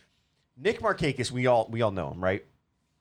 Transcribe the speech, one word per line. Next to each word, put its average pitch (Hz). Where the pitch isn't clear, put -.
Nick 170
Markakis, 160
we 123
all, 120
we 113
all 107
know 85
him, 85
right? 95